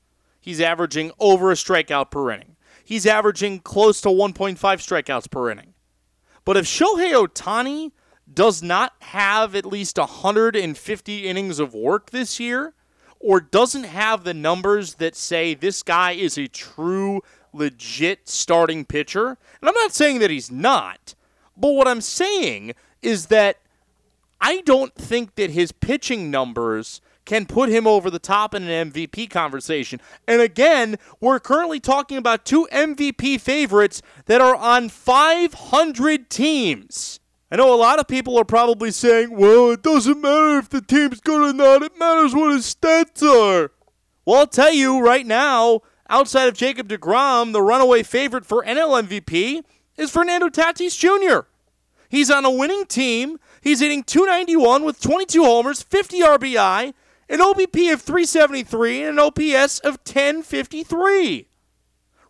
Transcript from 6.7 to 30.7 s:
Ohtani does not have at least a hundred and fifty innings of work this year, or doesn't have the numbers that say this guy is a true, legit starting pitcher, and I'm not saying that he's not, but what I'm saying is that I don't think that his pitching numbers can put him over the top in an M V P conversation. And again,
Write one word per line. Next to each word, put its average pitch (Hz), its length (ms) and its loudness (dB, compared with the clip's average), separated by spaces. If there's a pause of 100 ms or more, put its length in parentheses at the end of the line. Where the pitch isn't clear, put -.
Ohtani 254 800 -2 (420)
does 175 280 2
not 180 380 -2
have 202 560 -2
at 196 100 -6
least 196 320 -10
a 147 100 0
hundred 214 500 -2
and 165 200 -6
fifty 208 480 -12
innings 185 320 -8
of 143 160 -6
work 131 360 -4
this 247 280 -8
year, 254 360 -6 (440)
or 190 220 2
doesn't 240 460 -2
have 202 400 -4
the 175 80 -6
numbers 180 640 -4
that 165 200 -6
say 165 380 -4
this 160 300 -6
guy 180 280 0
is 180 260 -6
a 139 100 -8
true, 190 760 -8 (320)
legit 147 720 -6
starting 165 580 -2
pitcher, 208 520 -6 (220)
and 285 100 -2
I'm 403 60 0
not 453 180 0
saying 285 260 0
that 202 120 0
he's 131 180 -10
not, 131 640 -4 (420)
but 277 180 0
what 269 140 4
I'm 240 140 -2
saying 190 720 -6 (300)
is 220 240 -4
that 208 300 2 (800)
I 330 220 -2
don't 269 340 0
think 233 400 -8
that 196 160 -4
his 170 200 -2
pitching 226 600 -6
numbers 117 680 -6 (220)
can 208 220 -4
put 247 240 -2
him 226 160 0
over 202 240 2
the 170 100 -6
top 208 360 -2
in 196 80 -8
an 175 60 -8
M 165 200 -4
V 156 160 -10
P - 220 -12
conversation. 139 760 -6 (260)
And 233 140 2
again, 233 560 2 (220)